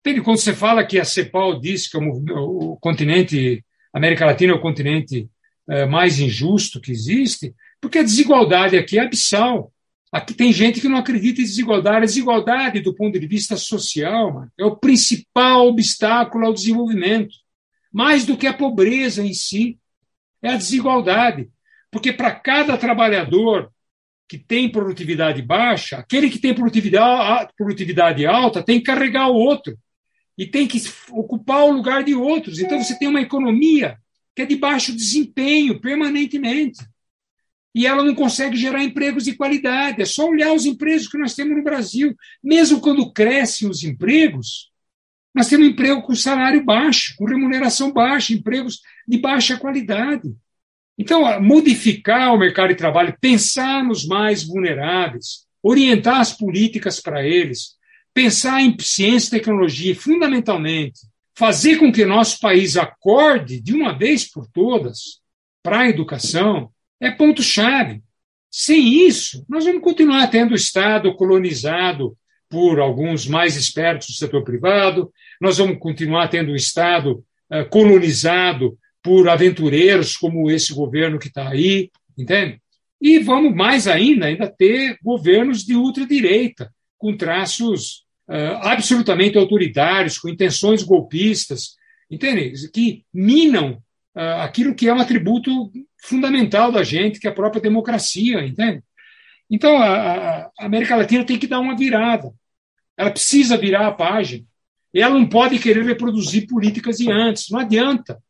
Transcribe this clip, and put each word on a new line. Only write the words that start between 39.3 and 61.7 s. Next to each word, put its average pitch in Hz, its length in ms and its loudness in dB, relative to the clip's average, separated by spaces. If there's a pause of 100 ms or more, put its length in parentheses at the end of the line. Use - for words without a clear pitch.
qualidade. 277 680 -2
É - 20 0
só 302 240 -2
olhar 311 240 2
os 311 140 0
empregos 294 420 -2
que - 80 -10
nós 294 180 -4
temos 294 220 -4
no 294 80 -4
Brasil. 277 500 -2 (280)
Mesmo 302 380 4
quando 285 320 0
crescem 226 560 0
os 156 140 -8
empregos, 160 880 -2 (640)
nós 247 140 2
temos 294 200 6
emprego 262 340 0
com 254 120 -2
salário 269 500 0
baixo, 247 520 0
com 202 80 -6
remuneração 262 680 -2
baixa, 254 420 0
empregos 254 460 -6 (260)
de 233 120 -2
baixa 262 400 -2
qualidade. 240 760 -4 (640)
Então, 302 280 2
a-, 208 140 0
modificar 240 960 4
o 214 40 4
mercado 190 320 2
de 180 60 2
trabalho, 175 440 0
pensar 262 640 0
nos 190 220 -4
mais 202 360 0
vulneráveis, 160 1040 -4 (160)
orientar 247 580 4
as 226 120 0
políticas 202 680 -4
para 143 260 -6
eles, 156 500 -2 (380)
pensar 254 480 2
em 254 180 4
ciência 220 480 0
e 233 100 -2
tecnologia, 180 560 -2
fundamentalmente, 214 1040 -2 (340)
fazer 226 420 2